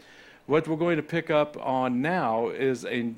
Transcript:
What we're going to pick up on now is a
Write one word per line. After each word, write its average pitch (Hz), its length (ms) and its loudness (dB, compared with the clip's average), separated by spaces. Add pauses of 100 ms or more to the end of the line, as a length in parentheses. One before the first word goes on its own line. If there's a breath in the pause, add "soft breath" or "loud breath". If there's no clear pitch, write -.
(460 loud breath)
What 156 200 2
we're 156 100 -2
going 170 200 2
to 151 60 0
pick 165 280 -4
up 147 300 2
on 127 400 0
now 131 480 0
is 123 380 -2
a 117 320 -2